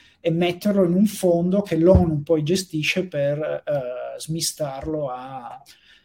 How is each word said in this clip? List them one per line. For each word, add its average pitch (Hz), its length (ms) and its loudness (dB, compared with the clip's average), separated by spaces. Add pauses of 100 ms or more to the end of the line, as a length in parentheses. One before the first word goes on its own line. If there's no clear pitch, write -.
(240)
e 170 80 0
metterlo 180 540 2
in 170 80 2
un 202 140 4
fondo 180 540 2
che 196 140 -2
l'onu 165 480 6
poi 156 200 0
gestisce 175 640 -2
per, 143 320 -2
eh, 135 800 -6
smistarlo 151 880 -6
a, 127 520 -12 (440)